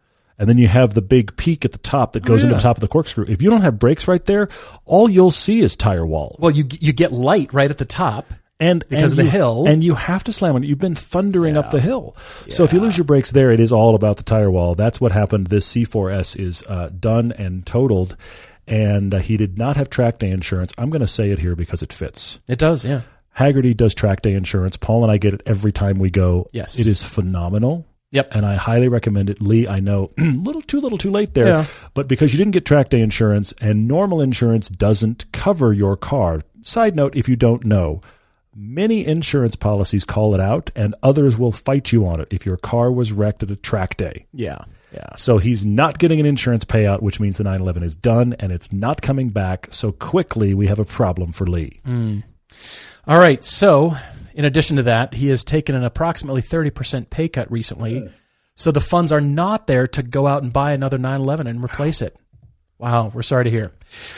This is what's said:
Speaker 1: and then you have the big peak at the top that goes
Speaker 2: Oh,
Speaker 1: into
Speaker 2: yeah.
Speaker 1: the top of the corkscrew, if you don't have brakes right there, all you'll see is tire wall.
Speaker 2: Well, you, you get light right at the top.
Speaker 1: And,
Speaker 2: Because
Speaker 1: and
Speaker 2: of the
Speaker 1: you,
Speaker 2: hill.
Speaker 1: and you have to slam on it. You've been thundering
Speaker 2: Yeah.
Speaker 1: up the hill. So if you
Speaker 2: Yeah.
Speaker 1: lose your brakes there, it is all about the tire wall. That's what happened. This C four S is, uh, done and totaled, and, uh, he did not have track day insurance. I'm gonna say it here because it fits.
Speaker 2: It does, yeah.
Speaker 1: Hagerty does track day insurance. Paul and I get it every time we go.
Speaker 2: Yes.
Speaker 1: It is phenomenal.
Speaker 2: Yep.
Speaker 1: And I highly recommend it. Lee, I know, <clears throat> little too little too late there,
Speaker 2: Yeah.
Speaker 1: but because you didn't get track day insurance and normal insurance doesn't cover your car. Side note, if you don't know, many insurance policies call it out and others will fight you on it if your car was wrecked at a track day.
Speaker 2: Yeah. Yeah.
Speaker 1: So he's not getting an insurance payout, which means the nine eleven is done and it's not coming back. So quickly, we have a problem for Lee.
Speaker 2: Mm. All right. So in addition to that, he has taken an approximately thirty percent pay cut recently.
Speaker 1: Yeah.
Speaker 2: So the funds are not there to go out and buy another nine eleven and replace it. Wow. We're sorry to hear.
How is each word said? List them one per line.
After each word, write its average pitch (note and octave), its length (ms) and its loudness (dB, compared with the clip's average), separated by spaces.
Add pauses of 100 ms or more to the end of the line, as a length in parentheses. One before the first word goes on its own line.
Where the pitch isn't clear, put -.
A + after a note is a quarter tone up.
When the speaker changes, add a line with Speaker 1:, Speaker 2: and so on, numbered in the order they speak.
(380)
Speaker 1:
and G2+ 120 -2
then A#2+ 80 6
you A#2+ 100 6
have A2+ 260 4
the G#2+ 80 2
big G#2+ 360 2
peak E3 280 -2
at A#2+ 60 -2
the - 80 -16
top - 340 -2
that G#2 100 -6
goes A2+ 200 4
Speaker 2:
Oh, - 20 4
Speaker 1:
into A#2+ 80 4
Speaker 2:
yeah. G2+ 60 0
Speaker 1:
the - 40 0
top D#3 140 4
of - 40 -6
the G#2+ 60 -2
corkscrew, D3 400 -2
if G#2 140 -2
you F#3 80 4
don't A3+ 120 4
have C3+ 180 2
brakes C#3 280 2
right F3+ 180 2
there, G3+ 220 0 (380)
all G#3 240 6
you'll F#3 220 6
see A3 300 0
is C#3 140 2
tire F2+ 300 0
wall. D#2 340 -4
Speaker 2:
Well, E3 120 2
you, D3 140 2 (140)
you D3+ 140 0
get E3 180 0
light C3 420 0
right C#3 180 2
at C#3+ 80 -8
the B2+ 60 -4
top. A#2+ 460 -4 (260)
Speaker 1:
And, E3+ 300 0
Speaker 2:
Because D3+ 240 2
Speaker 1:
and - 0 -
Speaker 2:
of D3 60 0
the E3 80 4
Speaker 1:
you, - 60 4
Speaker 2:
hill. C3+ 360 2
Speaker 1:
and D#3 160 4
you E3 120 2
have F3+ 280 -4
to A#3 80 -6
slam E3+ 240 0
on B2+ 80 0
it. C#3+ 40 -6
You've C#3+ 120 -2
been F3+ 160 -2
thundering F3 600 0
Speaker 2:
Yeah. D3+ 40 2
Speaker 1:
up - 120 -4
the C#3+ 100 2
hill. - 340 -4 (320)
So - 160 2
if D3+ 80 4
you F3 80 4
Speaker 2:
Yeah. G#3+ 60 0
Speaker 1:
lose G3 120 0
your F3 60 0
brakes C#3+ 300 2
there, C3+ 180 6
it A2+ 80 4
is A#2 140 4
all A2+ 220 6
about G#2 200 2
the - 80 -14
tire G#2+ 260 2
wall. F2 260 0
That's G#2+ 260 -2
what A#2 100 2
happened. G2 360 0
This G2+ 180 0
C A#2+ 180 -2
four G2+ 260 -4
S F#2+ 280 -6
is, F2+ 320 -8
uh, F2 280 -6
done A2+ 360 0
and F#2 320 -8
totaled, G2+ 500 0 (500)
and, G2+ 480 0
uh, F#2+ 40 0
he G2+ 180 -2
did G2+ 220 -2
not C3 180 -2
have C#3 140 -2
track A#2 300 0
day F#2+ 120 -2
insurance. F#2 460 -4
I'm B2 120 -4
gonna D3+ 160 -2
say G2+ 260 -2
it F#2+ 80 -2
here F2 180 -2
because E2+ 260 -6
it - 80 -12
fits. - 560 -10
Speaker 2:
It B2 100 -4
does, D#3 280 0
yeah. C3 160 -4 (360)
Speaker 1:
Hagerty C3 380 2
does A2 180 4
track G2 280 0
day G2+ 140 0
insurance. F#2 420 -2
Paul A2+ 260 0
and A2 80 4
I G#2 60 4
get G2 160 0
it G2 120 -10
every G2+ 280 0
time G2 260 0
we F#2+ 100 2
go. F2+ 440 0
Speaker 2:
Yes. - 260 -8
Speaker 1:
It A2 80 2
is G#2 160 0
phenomenal. G2+ 800 -2 (260)
Speaker 2:
Yep. C3+ 220 0
Speaker 1:
And G#2 120 0
I G2+ 100 0
highly A#2 320 2
recommend G2+ 420 0
it. G2+ 120 -6
Lee, A2+ 260 2
I G2 140 -4
know, G2 320 -2
<clears throat> - 40 -14
little E3+ 440 -2
too C#4+ 180 -4
little B3 180 -4
too F#3+ 140 -4
late G#3 220 -2
there, C3 140 4
Speaker 2:
Yeah. D#3+ 180 4 (280)
Speaker 1:
but C#3 140 -4
because C3 260 2
you C#3+ 40 0
didn't G3+ 160 2
get F3+ 120 0
track C#3+ 220 4
day A#2+ 140 2
insurance G#2 580 0
and G#2+ 260 2
normal E3+ 360 0
insurance A#2 480 0
doesn't G#2+ 640 0
cover D3+ 400 2
your G2+ 240 0
car. F2+ 420 -2 (220)
Side A3 340 0
note, C#3+ 220 0
if C3 100 -2
you B2+ 80 2
don't A#2 300 2
know, F2+ 340 0 (560)
many E3+ 500 -2
insurance C#3+ 500 0
policies G2+ 500 -2
call G#2+ 280 0
it F#2 60 2
out G2+ 360 -2
and G#2+ 280 -2
others C#3 340 4
will A#2+ 140 0
fight C3+ 400 -4
you A2 160 2
on E2 140 -2
it - 100 -10
if - 140 -6
your F2+ 120 -4
car A#2+ 340 -2
was B2 200 -2
wrecked G#2 320 -2
at G2 80 -8
a G2+ 40 -8
track F#2+ 420 -6
day. - 360 -8
Speaker 2:
Yeah. G#2+ 260 -10 (340)
Yeah. - 240 -18
Speaker 1:
So A2+ 220 4
he's G2+ 260 0
not C3+ 340 2
getting D#3+ 220 4
an D3 40 2
insurance B2 380 0
payout, G#2 380 2
which G#2 180 -2
means G2+ 180 -2
the G#2 60 -4
nine F#2+ 160 -2
eleven F2 240 -4
is D#2+ 140 -6
done A#2+ 420 2
and F#2+ 140 -4
it's - 180 -8
not A2 300 -4
coming C3+ 280 -2
back. F#2+ 420 -4
So G#2+ 200 -4
quickly, A2 640 -2
we G2+ 140 2
have G2+ 120 0
a G#2 60 0
problem F2+ 480 -4
for G2 120 -6
Lee. F2 400 -4
Speaker 2:
Mm. A2+ 380 -4 (800)
All D#3+ 140 6
right. E3 240 6
So E3 520 4 (380)
in D3 120 -2
addition D3 320 2
to C3 60 2
that, A#2 320 0
he C3+ 120 -2
has C3 160 0
taken D3+ 320 -2
an B2+ 80 -2
approximately C3+ 580 -4
thirty D#3+ 280 -2
percent C3 400 -8
pay E3 180 -4
cut - 240 -6
recently. A#2 520 -6
Speaker 1:
Yeah. G2 60 -16 (460)
Speaker 2:
So - 160 -2
the C#3+ 80 2
funds E3+ 320 0
are D3+ 80 2
not E3 480 -2
there C3 180 2
to C#3 160 -6
go C#3 260 -2
out C#3+ 160 -2
and A#2+ 100 -6
buy C#3 180 0
another C3+ 260 -2
nine C3 220 -4
eleven C#3 280 -2
and A#2+ 140 -8
replace C#3+ 400 -4
it. F#2+ 140 -8 (640)
Wow. A#2 360 -2
We're A#2 80 -8
sorry B2+ 240 0
to A#2 60 0
hear. G#2+ 220 -4 (440)